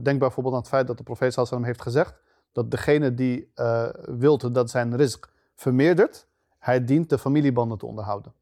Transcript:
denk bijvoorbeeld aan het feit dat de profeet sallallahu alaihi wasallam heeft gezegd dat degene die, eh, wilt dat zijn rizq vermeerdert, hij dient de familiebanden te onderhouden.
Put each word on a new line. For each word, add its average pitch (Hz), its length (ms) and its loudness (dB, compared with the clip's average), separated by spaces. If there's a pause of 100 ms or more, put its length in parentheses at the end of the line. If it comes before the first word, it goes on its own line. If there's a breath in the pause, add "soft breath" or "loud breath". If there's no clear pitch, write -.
denk 139 160 0
bijvoorbeeld 127 360 -2
aan 123 60 -2
het - 100 -12
feit 135 160 2
dat 123 120 -6
de - 40 -18
profeet 127 300 -2
sallallahu 127 300 -2
alaihi 120 160 -6
wasallam 120 160 -6 (100)
heeft - 80 -12
gezegd - 160 -20 (240)
dat 117 180 -4
degene 143 440 2
die, 127 400 -2
eh, 117 340 -2 (160)
wilt 127 500 2
dat 123 160 0
zijn 120 260 -2
rizq 127 320 0 (260)
vermeerdert, 160 720 2 (320)
hij 123 260 0
dient 151 260 2
de 139 80 2
familiebanden 127 600 0
te - 80 -12
onderhouden. 104 560 -10